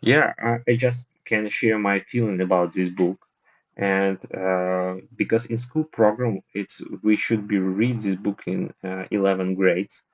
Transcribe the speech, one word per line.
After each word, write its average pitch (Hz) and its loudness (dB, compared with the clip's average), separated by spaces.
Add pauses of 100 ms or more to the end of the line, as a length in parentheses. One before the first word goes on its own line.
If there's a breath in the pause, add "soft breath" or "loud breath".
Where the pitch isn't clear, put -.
Yeah, 139 4
I, 117 0
I 120 4
just 123 0 (180)
can 107 0
share 110 2
my 101 0 (120)
feeling 107 0
about 90 2
this 92 0
book. 92 0 (600)
And, 98 0 (160)
uh, 92 0 (200)
because 113 0
in 117 -6
school 156 -4
program, 110 0 (120)
it's, - -8 (220)
we 107 4
should 104 -2
be 104 0
read 98 0
this 104 -2
book 101 -6
in, 95 -4 (100)
uh, 95 -8
eleven 95 0
grades 92 0 (100)